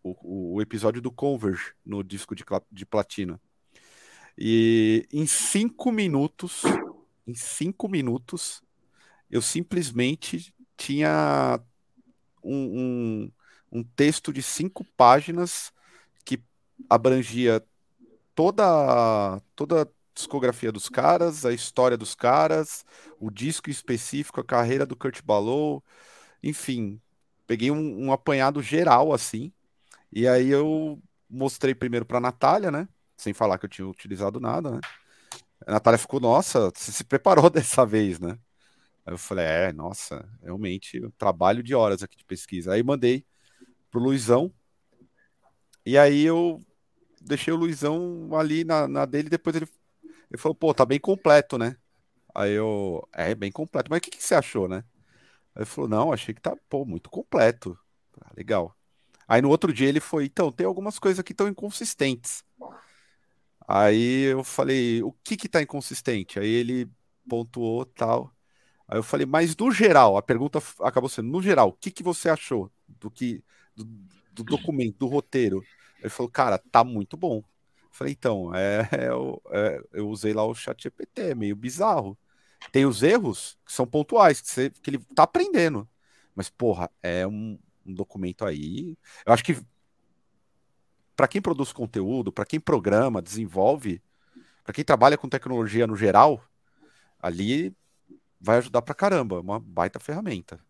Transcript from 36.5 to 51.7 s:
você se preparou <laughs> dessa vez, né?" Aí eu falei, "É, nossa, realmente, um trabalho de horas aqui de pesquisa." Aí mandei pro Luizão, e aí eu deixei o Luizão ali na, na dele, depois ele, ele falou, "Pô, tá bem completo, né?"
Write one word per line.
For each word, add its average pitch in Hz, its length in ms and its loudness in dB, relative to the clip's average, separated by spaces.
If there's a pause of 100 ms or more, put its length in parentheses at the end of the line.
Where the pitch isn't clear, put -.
você - 160 -12
se - 120 -8
preparou 170 460 6
<laughs> - 0 -
dessa 135 340 2
vez, 104 360 0
né?" 90 180 -6 (640)
Aí 82 100 -12
eu 90 40 -10
falei, 92 280 -4
"É, 82 280 0
nossa, 78 560 -12 (140)
realmente, 98 600 -10
um 117 140 -12
trabalho 98 460 2
de 120 100 -6
horas 101 300 2
aqui - 120 -16
de - 80 -20
pesquisa." 92 500 -8
Aí 113 100 2
mandei 127 420 0 (640)
pro 120 100 -4
Luizão, 131 540 2 (1300)
e 131 140 4
aí 143 260 8
eu 165 380 0 (580)
deixei - 320 -4
o 165 60 0
Luizão 165 760 -4
ali 156 300 0
na, 156 240 0
na 139 180 -2
dele, 143 240 -4
depois 165 260 -2
ele, 160 120 -4 (640)
ele - 80 -12
falou, 156 160 -2
"Pô, 156 220 2
tá 127 100 6
bem 139 140 0
completo, 151 580 4
né?" 117 180 -4 (600)